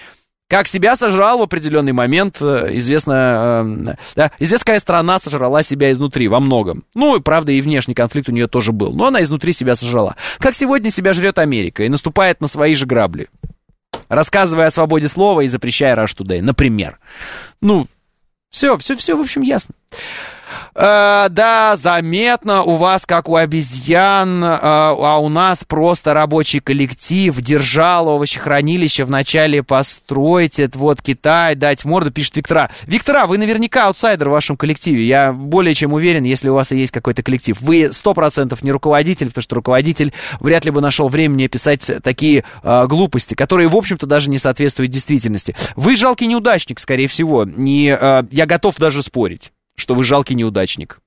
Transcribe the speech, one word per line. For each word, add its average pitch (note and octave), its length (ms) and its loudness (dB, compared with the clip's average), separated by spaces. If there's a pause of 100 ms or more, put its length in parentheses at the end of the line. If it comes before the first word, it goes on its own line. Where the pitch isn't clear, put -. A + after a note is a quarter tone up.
(500)
Как F#3+ 200 0
себя G3+ 260 2
сожрал A3 440 2
в - 20 0
определённый D3+ 500 -2
момент, C3+ 480 0
э, C#3+ 380 0
известно, B2 920 0
э, - 280 -8 (200)
да, D3+ 240 0
известно, E3+ 240 0
какая G#3+ 160 2
страна F3 400 0
сожрала C#3+ 440 0
себя C#3 280 2
изнутри C3 380 0
во A#2 100 2
многом. A#2+ 460 0 (100)
Ну, C4 220 2
и D#3 40 0
правда, D3+ 300 0
и C3+ 80 2
внешний C#3 340 -2
конфликт B2 360 -2
у - 20 -4
неё A#2 160 0
тоже A2+ 240 -2
был, G#2 220 -2
но G3 140 0
она B3+ 140 2
изнутри D#3 300 -2
себя B2+ 240 0
сожрала. A#2+ 400 -2 (220)
Как C4 180 0
сегодня C4 360 -2
себя F#3+ 200 0
жрёт F#3 280 0
Америка A#2 440 -2
и A#2 60 0
наступает E3+ 500 0
на D3+ 80 -4
свои D3+ 280 0
же C3+ 100 -2
грабли, A2 420 -2 (800)
рассказывая D#3+ 600 2
о D#3 40 2
свободе D#3 380 0
слова F#3 320 2
и C3+ 80 0
запрещая B2 480 0
Rush A2 200 -2
Today, F#2+ 240 -4
например. A2+ 580 -2 (600)
Ну, G3 260 2 (600)
всё, C4+ 280 0
всё, C4 180 -6
всё, D#4 220 -2
в - 20 -2
общем, C#4 220 -4
ясно. C4 340 -2 (1000)
Э, G3+ 540 4
да, A3 460 2
заметно, F#3 880 0
у E3 120 2
вас, F#3 300 0
как E3+ 220 -2
у E3 80 0
обезьян, E3 1080 0
э, E3 180 0
а D3+ 560 2
у D3+ 100 0
нас F3 380 0
просто D#3 480 0
рабочий D3+ 460 0
коллектив, C#3+ 840 -2
держал D3+ 680 2
овощехранилище, D3 920 0
вначале C#3+ 600 0
постройте, C#3+ 1120 0
вот C3+ 280 0
Китай, D#3 540 0
дать C#3+ 280 -2
морду, D#3 280 0
пишет - 260 -6
Виктора. D#3+ 320 0 (160)
Виктора, A3+ 420 0
вы F#3 100 0
наверняка A3 500 0
аутсайдер F#3+ 420 0
в C#3+ 40 2
вашем D3+ 220 -2
коллективе, C#3+ 500 -2
я C3+ 280 2
более D#3 400 0
чем D3 200 -2
уверен, D#3+ 300 0
если C3 260 -2
у C3 40 2
вас C3+ 180 0
и C3+ 60 0
есть C3 140 -2
какой-то A#2+ 320 -4
коллектив. B2 360 -2
Вы D3+ 320 2
сто - 220 0
процентов C#3+ 500 0
не C3+ 80 -2
руководитель, D3+ 560 0
потому A#2+ 160 -6
что - 120 -8
руководитель C#3+ 580 0 (260)
вряд D#3+ 240 2
ли D#3 80 -2
бы C#3+ 80 0
нашёл C#3+ 300 0
время D3+ 240 2
мне C3 160 2
писать C#3 420 -2 (120)
такие, C#3+ 420 2 (180)
э, B2 240 4
глупости, D3+ 460 0
которые, E3+ 340 2
в D#3+ 80 2
общем-то, F#3+ 300 -2
даже C#3+ 240 0
не C#3 80 -2
соответствуют C3 540 -2
действительности. B2 640 -2 (200)
Вы G3+ 200 2
жалкий A#3+ 320 0
неудачник, A3+ 520 0
скорее C3+ 280 -2
всего, D3+ 360 0
не, C#3 560 2
э, C3+ 320 2
я D3+ 140 2
готов E3+ 300 0
даже D3 260 0
спорить, G2 500 -4 (240)
что - 180 -4
вы B2+ 100 2
жалкий C3+ 320 0
неудачник. G#2 720 -4